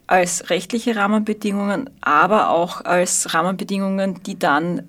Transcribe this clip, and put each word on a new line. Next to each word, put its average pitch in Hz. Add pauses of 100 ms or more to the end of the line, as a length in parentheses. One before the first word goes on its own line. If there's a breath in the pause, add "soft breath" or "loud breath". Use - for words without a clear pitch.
als 180
rechtliche 226
Rahmenbedingungen, 202 (120)
aber 165
auch 170
als -
Rahmenbedingungen, 190
die 196
dann 165